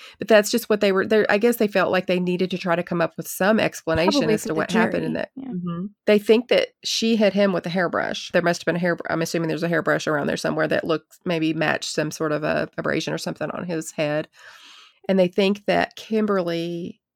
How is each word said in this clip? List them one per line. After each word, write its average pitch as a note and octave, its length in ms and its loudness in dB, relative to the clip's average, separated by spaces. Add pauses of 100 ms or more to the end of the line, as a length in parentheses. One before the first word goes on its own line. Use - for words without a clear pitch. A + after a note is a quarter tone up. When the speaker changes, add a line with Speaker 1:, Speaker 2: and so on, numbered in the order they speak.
(200)
Speaker 1:
but G3+ 80 -10
that's G#3 220 6
just A#3 200 -2
what G#3 100 0
they G3+ 120 4
were F#3+ 140 2
there. G#3+ 220 4
I G#3 100 2
guess A#3+ 180 2
they A3 100 2
felt G3+ 240 2
like F#3 160 0
they F#3 140 0
needed F3+ 320 -2
to F3+ 60 -6
try E3+ 180 -2
to F3 80 -2
come F3 160 -2
up D#3+ 160 -2
with D#3+ 100 -10
some G#3 320 2
explanation F3 640 0
Speaker 2:
Probably A3+ 140 2
Speaker 1:
as G#3 80 -2
Speaker 2:
for - 60 -8
Speaker 1:
to D#3+ 60 -2
Speaker 2:
the D#3+ 40 -4
Speaker 1:
what D#3 120 -4
happened F3 340 0
in D#3+ 80 -4
Speaker 2:
jury. - 100 -4
Speaker 1:
that. - 120 -8
Speaker 2:
Yeah. - 140 -14
Speaker 1:
Mm-hmm. F3 380 -6 (200)
They G#3+ 140 6
think A3 280 4
that - 200 2 (160)
she A3+ 320 0
hit G#3 160 4
him G3 200 4
with E3+ 140 -2
a F3 40 -6
hairbrush. E3 640 -2
There F3 100 4
must F3 180 0
have - 60 -8
been E3+ 100 0
a F3 40 -2
hair, F3 160 0 (140)
I'm D#3+ 120 -2
assuming E3 260 -2
there's D#3 160 -2
a E3+ 40 0
hairbrush D#3 380 0
around C#3+ 220 0
there E3 80 0
somewhere D#3 320 -2
that D#3+ 160 0
looked, - 400 -4
maybe D#3+ 300 0
matched - 380 -2
some D#3 200 -2
sort D#3 200 -4
of D3+ 120 -4
a D#3 240 -2 (100)
abrasion D#3 340 -2
or D#3+ 60 -4
something D#3 320 -8
on - 160 -8
his E3 260 -6
head. D3+ 360 -4 (800)
And F#3+ 100 2
they F3+ 100 6
think G3+ 380 0
that F3 300 0
Kimberly F3 1040 -2 (160)